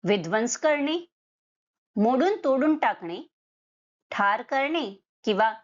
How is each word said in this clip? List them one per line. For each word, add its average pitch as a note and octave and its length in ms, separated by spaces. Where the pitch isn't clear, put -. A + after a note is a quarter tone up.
विध्वंस G#3 540
करणे, D4+ 400
मोडून C4 480
तोडून D4 340
टाकणे, F#3+ 440
ठार G#3 300
करणे C4+ 600
किंवा G#3+ 300